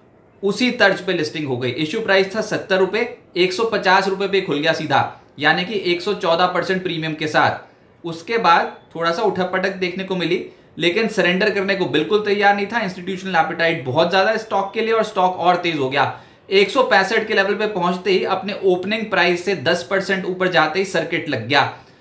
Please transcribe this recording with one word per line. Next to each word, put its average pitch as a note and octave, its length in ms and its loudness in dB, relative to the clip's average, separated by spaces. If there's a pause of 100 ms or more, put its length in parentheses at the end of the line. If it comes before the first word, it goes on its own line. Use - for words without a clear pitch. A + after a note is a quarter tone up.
(440)
उसी A3 280 0
तर्ज G3 300 2
पे F#3 120 -2
लिस्टिंग D#3 340 -4
हो B2 100 -2
गई। B2 120 -2
इशू D#3 320 -4
प्राइस F#3+ 340 2
था A3 60 -2
सत्तर F3+ 360 -2
रुपए, G3 400 0 (200)
एक F3+ 160 2
सौ A3+ 100 -2
पचास G3 440 2
रुपए F#3+ 200 -2
पे F#3 140 0
खुल D3 180 -2
गया D#3+ 140 2
सीधा, C3+ 480 -2 (180)
यानी D#3+ 260 2
कि G#3 200 -4
एक F3 160 0
सौ G#3 120 -2
चौदह F3 320 2
परसेंट F3+ 380 -2
प्रीमियम D#3+ 300 -4
के D3+ 140 -6
साथ। D3 420 0 (360)
उसके E3+ 320 -6
बाद F#3 400 2 (180)
थोड़ा E3 160 0
सा A3+ 100 -2
उठापटक F#3 540 0
देखने F#3 280 -4
को F#3+ 120 -4
मिली, E3+ 300 0 (320)
लेकिन F3 300 2
सरेंडर F#3+ 420 2
करने G3 260 -2
को F3+ 100 0
बिल्कुल D#3 400 0
तैयार G3+ 300 4
नहीं G3+ 120 -4
था। A3+ 120 -2
इंस्टीट्यूशनल F#3 560 -6
एपेटाइट E3 500 0
बहुत D#3+ 260 2
ज्यादा G3+ 260 2
स्टॉक G3 360 -4
के A3 80 -4
लिए A3+ 120 0
और G#3+ 100 2
स्टॉक F#3 340 0
और F3 180 2
तेज E3+ 220 -2
हो C3 120 0
गया। C3 320 -2 (280)
एक G3 200 4
सौ C4 140 2
पैंसठ G3+ 440 2
के G#3+ 60 -4
लेवल G3+ 220 2
पे G#3+ 120 -2
पहुंचते F#3 440 -2
ही, G3+ 120 2
अपने F#3+ 400 -4
ओपनिंग G3 420 0
प्राइस F3+ 400 0
से G3+ 100 0
दस E3+ 340 -2
परसेंट F#3+ 360 -2
ऊपर F#3 220 -2
जाते D#3+ 320 2
ही G3 60 0
सर्किट D#3+ 440 -4
लग A#2 180 -4
गया। C3 300 2 (240)